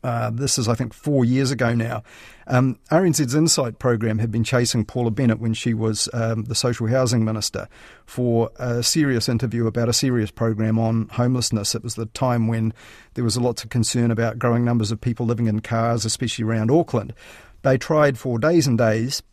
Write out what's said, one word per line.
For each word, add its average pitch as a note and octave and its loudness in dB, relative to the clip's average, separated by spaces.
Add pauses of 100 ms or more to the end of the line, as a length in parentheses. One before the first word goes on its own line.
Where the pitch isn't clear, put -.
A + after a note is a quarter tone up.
Uh, A#2 -2
this B2+ -2
is, A2+ 0
I A#2+ 4
think, A#2 -4
four C#3 2
years B2+ 2
ago A#2+ 0
now. A2+ -2 (420)
Um, B2+ 2 (120)
R E3+ 4
N E3+ 4
Z's B2+ 0
Insight D3+ 2
program A2 0
had A2+ -2
been A2+ 0
chasing A#2+ 0
Paula A#2+ -2
Bennett A2 2
when A2+ -2
she A#2 -2
was, A2 -2
um, A2+ -2
the A#2+ -6
social - -2
housing A#2+ 2
minister A2 -4 (360)
for A#2 0
a A#2+ -4
serious C3 0
interview A#2 0
about A#2 0
a A#2+ 0
serious A#2+ 0
program A2 0
on A2+ 0
homelessness. A#2+ -2
It A2 -6
was A2 -8
the A2+ -6
time A#2+ -2
when A2+ -2 (400)
there B2 -4
was A2+ 0
lots A#2+ -2
of A2+ -16
concern A#2 0
about A2+ -2
growing A#2+ 2
numbers A#2 0
of A2 -6
people A#2+ -4
living A#2 0
in G#2+ 0
cars, A#2 -2
especially A2+ -4
around A2 0
Auckland. C3 0 (480)
They C3 2
tried D3 2
for A#2+ -4
days D3+ 4
and A#2 2
days A2+ 0 (100)